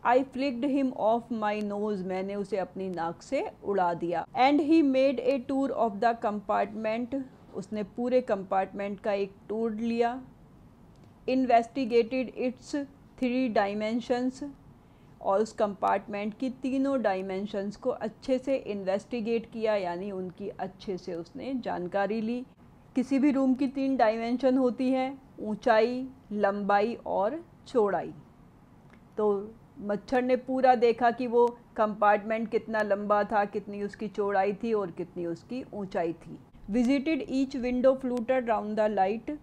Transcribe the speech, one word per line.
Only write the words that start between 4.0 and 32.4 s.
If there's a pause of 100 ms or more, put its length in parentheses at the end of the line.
And
he
made
a (140)
tour (160)
of
the (100)
compartment, (420)
उसने (140)
पूरे
compartment
का
एक (160)
tour
लिया। (1120)
Investigated
its (460)
three (100)
dimensions, (800)
और
उस
compartment
की (120)
तीनों
dimensions
को
अच्छे
से
investigate
किया,
यानी
उनकी
अच्छे
से
उसने
जानकारी
ली। (520)
किसी
भी
room
की
तीन
dimension
होती
हैं, (200)
ऊंचाई, (280)
लंबाई (100)
और (240)
चौड़ाई। (1040)
तो (240)
मच्छर
ने
पूरा
देखा
कि
वो (300)
कंपार्टमेंट